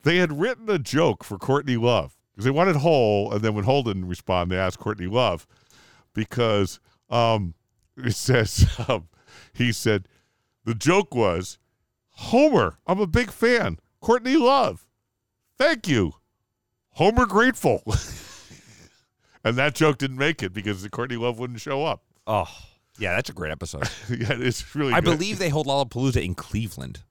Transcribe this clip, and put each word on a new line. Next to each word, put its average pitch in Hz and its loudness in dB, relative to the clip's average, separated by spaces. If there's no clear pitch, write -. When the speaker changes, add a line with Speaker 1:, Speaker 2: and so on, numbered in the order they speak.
Speaker 1:
They 165 4
had 156 2
written 226 -2
a 190 2
joke 139 0
for - -10
Courtney 135 0
Love 113 0
'cause 101 -6
they 131 2
wanted 165 2
Hole, 113 2
and 104 -2
then 107 0
when 104 -2
Hole 131 2
didn't 95 -4
respond, 90 -2
they 92 0
asked 92 -2
Courtney 101 -6
Love 104 0
because, 107 0
um, 113 0
it 123 -4
says, 120 4
<laughs> 120 -6
um, 101 -2
he 120 0
said, 104 0
the 117 -2
joke 180 2
was, 92 0
"Homer, 233 2
I'm 190 0
a 202 0
big 233 0
fan. 226 0
Courtney 247 2
Love, 247 2
thank 277 0
you. 98 2
Homer 233 4
grateful." 196 2
<laughs> - -2
And 117 0
that 139 0
joke 151 2
didn't 135 -4
make 147 -2
it 92 -6
because 101 -6
Courtney 120 -8
Love 117 -4
wouldn't 123 -10
show 143 -4
up. 135 -6
Speaker 2:
Oh, 104 0
yeah, 92 -4
that's 120 -4
a 147 -16
great 78 -8
episode. 78 -8
Speaker 1:
<laughs> - -18
Yeah, 120 -4
it's 123 -4
really 143 -2
Speaker 2:
I 160 4
Speaker 1:
good. 165 2
Speaker 2:
believe 196 -4
they 180 0
hold 147 -2
Lollapalooza 135 0
in 90 -6
Cleveland. - -8